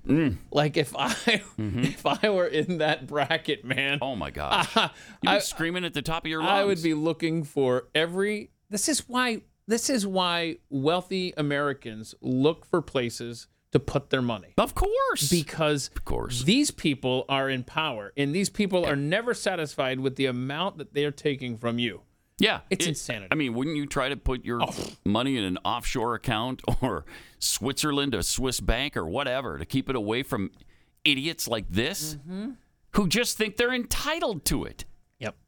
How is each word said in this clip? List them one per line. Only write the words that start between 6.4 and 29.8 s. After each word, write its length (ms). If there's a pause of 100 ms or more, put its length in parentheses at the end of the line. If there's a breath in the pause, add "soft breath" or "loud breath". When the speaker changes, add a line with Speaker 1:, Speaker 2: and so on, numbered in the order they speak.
Speaker 2:
I 200
would 60
Speaker 1:
lungs. 140
Speaker 2:
be 120
looking 500
for 500
every, 560 (200)
this 180
is 200
why, 320 (260)
this 240
is 160
why 520 (120)
wealthy 680
Americans 840
look 460
for 160
places 680 (240)
to 80
put 300
their 120
money. 360
Speaker 1:
Of 160
course. 560
Speaker 2:
Because 680
Speaker 1:
Of 80
course. 400
Speaker 2:
these 260
people 580
are 220
in 140
power, 520
and 180
these 160
people 320
Speaker 1:
Yeah. 80
Speaker 2:
are 60
never 380
satisfied 680
with 160
the 100
amount 520
that 160
they're 160
taking 460
from 240
you. 220 (360)
Speaker 1:
Yeah. 300
Speaker 2:
It's 160
Speaker 1:
It, 60
Speaker 2:
insanity. 420
Speaker 1:
I 20
mean, 200
wouldn't 220
you 100
try 240
to 60
put 280
your 180
Speaker 2:
Oh. 120 (320)
Speaker 1:
money 320
in 60
an 200
offshore 500
account 460 (120)
<laughs> 100
or 240 (320 loud breath)
Switzerland, 760
a 80
Swiss 380
bank 340
or 120
whatever 500
to 80
keep 240